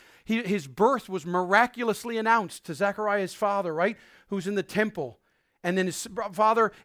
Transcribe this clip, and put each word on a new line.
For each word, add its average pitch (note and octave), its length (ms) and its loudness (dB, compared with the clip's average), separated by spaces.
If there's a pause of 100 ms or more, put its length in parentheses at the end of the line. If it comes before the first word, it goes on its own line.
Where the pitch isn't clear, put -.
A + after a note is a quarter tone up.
(240)
he, A3+ 200 -2
his F#3 240 -2
birth G#3+ 420 2
was F#3 160 -6
miraculously A3 920 0
announced A3 460 0
to E3 100 -8
Zechariah's G3+ 580 -2
father, G3 400 -2
right? F#3 240 0 (300)
Who's G3 180 -4
in G3+ 80 -4
the G3 80 -2
temple. F3+ 560 -4 (460)
And F3+ 140 0
then F#3 100 2
his - 200 -8
br-, G3+ 140 -8 (100)
father G#3+ 400 4 (140)